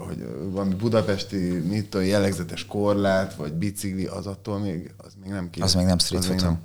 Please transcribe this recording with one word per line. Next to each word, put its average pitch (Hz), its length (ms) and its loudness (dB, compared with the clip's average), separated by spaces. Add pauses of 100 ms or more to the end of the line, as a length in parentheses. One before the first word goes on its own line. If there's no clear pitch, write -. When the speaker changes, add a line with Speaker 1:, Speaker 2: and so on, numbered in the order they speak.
Speaker 1:
hogy 78 100 -8 (340)
valami 98 240 0
budapesti, 104 640 2 (320)
mit 104 180 0
tudom, 95 200 0
jellegzetes 95 600 0
korlát, 101 680 2
vagy 73 180 -6
bicikli, 95 520 -2
az 95 220 -6
attól 98 320 -6
még, 87 320 -4 (160)
az - 60 -20 (100)
még 95 100 -10
nem 90 180 -6
kész. 82 120 -4
Speaker 2:
Az 87 120 4
még 90 120 6
nem 90 120 6
street 87 240 2
Speaker 1:
Az 92 60 0
még 92 100 2
Speaker 2:
photo. 87 140 4 (120)